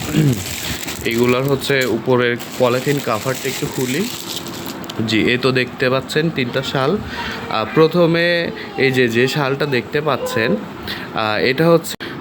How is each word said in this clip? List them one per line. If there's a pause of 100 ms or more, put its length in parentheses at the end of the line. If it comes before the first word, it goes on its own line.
(1040)
এগুলার
হচ্ছে
উপরের (220)
পলিথিন
কাভারটা
একটু (100)
খুলি। (1040)
জি,
এই
তো
দেখতে
পাচ্ছেন
তিনটা
শাল। (520)
আহ,
প্রথমে (260)
এই
যে,
যে
শালটা
দেখতে
পাচ্ছেন,
আহ,
এটা
হচ্ছে, (260)